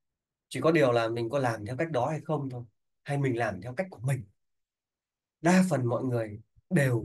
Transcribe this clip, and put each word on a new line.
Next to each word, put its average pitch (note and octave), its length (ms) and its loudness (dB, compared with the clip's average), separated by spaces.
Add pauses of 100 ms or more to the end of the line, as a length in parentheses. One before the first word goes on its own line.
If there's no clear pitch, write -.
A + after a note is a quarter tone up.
(480)
Chỉ B2+ 120 -8
có D#3 120 4
điều C#3+ 200 4
là A#2 160 2
mình A#2 220 -4
có C#3+ 80 0
làm A2+ 280 -2
theo B2+ 100 -6
cách D#3+ 140 -2
đó B2+ 160 0
hay D3+ 140 -4
không C#3+ 300 -4
thôi, B2 140 -10 (380)
hay C#3+ 160 -4
mình C3 200 0
làm G#2 220 -2
theo B2 140 -12
cách F#3+ 160 -6
của G2+ 120 -18
mình. B2 200 -2 (1160)
Đa F#3 300 6
phần B2+ 160 0
mọi A#2+ 180 0
người A2+ 360 -2 (300)
đều C3 340 2